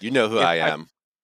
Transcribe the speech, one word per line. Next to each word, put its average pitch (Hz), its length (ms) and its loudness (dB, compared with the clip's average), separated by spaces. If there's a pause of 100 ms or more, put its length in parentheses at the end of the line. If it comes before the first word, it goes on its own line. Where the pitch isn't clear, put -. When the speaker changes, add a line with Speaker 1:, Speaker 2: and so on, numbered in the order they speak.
Speaker 1:
You 110 100 -8
know 120 180 2
who 110 100 0
Speaker 2:
If 95 60 4
Speaker 1:
I 85 160 2
Speaker 2:
I, 76 80 0
Speaker 1:
am. 78 200 -8 (340)